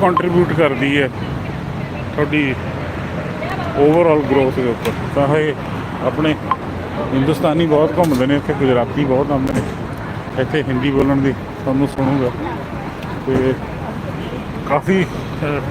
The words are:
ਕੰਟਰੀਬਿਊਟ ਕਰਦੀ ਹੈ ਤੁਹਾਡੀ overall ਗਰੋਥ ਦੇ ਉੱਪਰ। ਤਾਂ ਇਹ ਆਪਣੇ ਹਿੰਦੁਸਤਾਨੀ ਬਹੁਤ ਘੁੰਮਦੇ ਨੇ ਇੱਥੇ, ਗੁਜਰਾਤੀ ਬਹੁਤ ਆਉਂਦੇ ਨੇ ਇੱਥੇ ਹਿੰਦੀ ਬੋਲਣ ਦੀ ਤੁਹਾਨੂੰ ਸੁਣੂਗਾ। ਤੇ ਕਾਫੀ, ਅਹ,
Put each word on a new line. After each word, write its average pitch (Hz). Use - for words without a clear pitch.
ਕੰਟਰੀਬਿਊਟ 180
ਕਰਦੀ 143
ਹੈ 135
ਤੁਹਾਡੀ 143
overall 151
ਗਰੋਥ 131
ਦੇ 127
ਉੱਪਰ। 113
ਤਾਂ 143
ਇਹ 151
ਆਪਣੇ 151
ਹਿੰਦੁਸਤਾਨੀ 151
ਬਹੁਤ 156
ਘੁੰਮਦੇ 147
ਨੇ 139
ਇੱਥੇ, 143
ਗੁਜਰਾਤੀ 131
ਬਹੁਤ 139
ਆਉਂਦੇ 135
ਨੇ 127
ਇੱਥੇ 135
ਹਿੰਦੀ 131
ਬੋਲਣ 139
ਦੀ 135
ਤੁਹਾਨੂੰ -
ਸੁਣੂਗਾ। 135
ਤੇ 131
ਕਾਫੀ, 170
ਅਹ, -